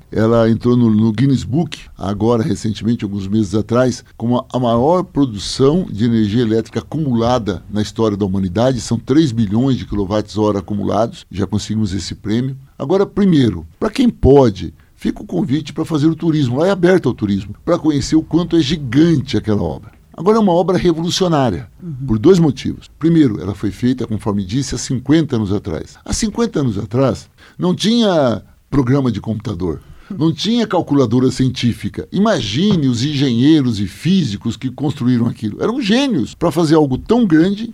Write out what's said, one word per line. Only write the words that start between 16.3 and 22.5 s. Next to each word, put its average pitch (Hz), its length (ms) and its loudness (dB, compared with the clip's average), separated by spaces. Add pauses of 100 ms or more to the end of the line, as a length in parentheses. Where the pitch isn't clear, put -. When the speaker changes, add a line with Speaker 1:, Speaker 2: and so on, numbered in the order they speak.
Speaker 1:
Lá 165 80 2
é 196 60 4
aberto 175 360 4
ao 113 60 0
turismo, 98 400 -4 (100)
pra 170 140 0
conhecer 151 380 0
o 160 60 4
quanto 165 340 0
é 165 40 6
gigante 147 760 0
aquela 104 260 0
obra. - 340 -8 (160)
Agora, 208 240 2
é 226 40 4
uma 190 120 4
obra 180 240 2
revolucionária, 160 920 0 (120)
Speaker 2:
Uhum. 139 240 -10
Speaker 1:
por 110 140 0
dois 170 220 6
motivos. - 580 -2